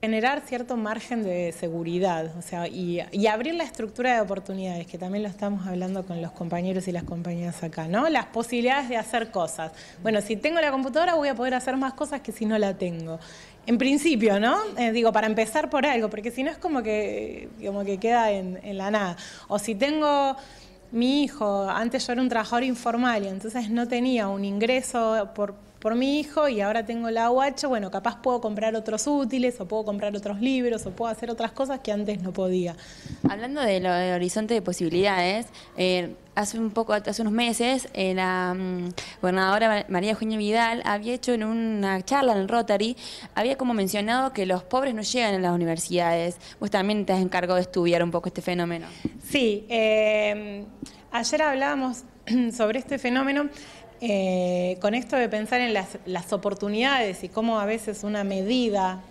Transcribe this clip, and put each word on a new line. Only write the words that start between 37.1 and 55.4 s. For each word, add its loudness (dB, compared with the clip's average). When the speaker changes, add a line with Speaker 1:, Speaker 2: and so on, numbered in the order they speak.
Speaker 2:
unos 2
meses, 2
eh, 0
la, 0
mm, -4
gobernadora 4
Ma-, 2
María 0
Eugenia -2
Vidal 2
había 0
hecho -2
en 2
una 0
charla 4
en 4
el 0
Rotary, 2
había 0
como 0
mencionado 0
que -2
los 2
pobres 0
no -4
llegan 2
a 2
las 2
universidades. 0
Vos -4
también 2
te 0
has 4
encargado 2
de 4
estudiar 2
un 2
poco -2
este -6
fenómeno. -2
Speaker 1:
Sí, 2
eh, 2
ayer 0
hablábamos 0
<clears throat> 2
sobre 2
este -4
fenómeno, 0
eh, 0
con 2
esto -2
de 4
pensar 0